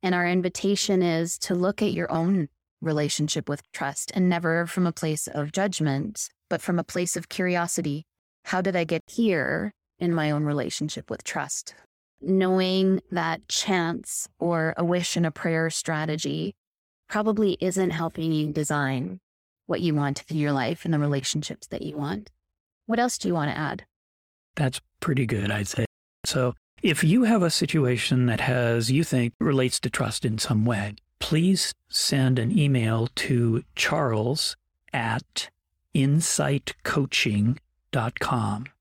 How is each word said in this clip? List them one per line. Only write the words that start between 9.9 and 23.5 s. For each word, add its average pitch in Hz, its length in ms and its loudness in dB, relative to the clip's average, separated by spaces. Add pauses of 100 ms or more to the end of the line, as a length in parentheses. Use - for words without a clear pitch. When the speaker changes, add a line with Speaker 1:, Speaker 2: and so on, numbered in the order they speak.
Speaker 1:
in 170 160 2
my 151 160 0
own 151 140 0
relationship 147 680 -4
with - 120 -8
trust? - 520 -8 (440)
Knowing 185 840 2 (100)
that 165 360 -2
chance - 800 -2 (120)
or 165 380 0
a 170 60 0
wish 175 320 0
and 170 120 2
a 160 40 -2
prayer 165 380 0
strategy 156 880 -4 (520)
probably 214 540 2
isn't 185 300 2
helping 160 400 -2
you 151 200 2
design 147 680 -2 (480)
what - 140 0
you 170 120 2
want 143 360 0
in 156 80 -4
your 147 140 2
life 135 320 -2
and 165 80 -2
the 156 60 2
relationships 147 680 -2
that - 160 -8
you 151 120 -8
want. 165 360 -6 (560)
What 233 100 0
else 240 220 0
do - 80 -4
you 175 80 0
want 147 160 0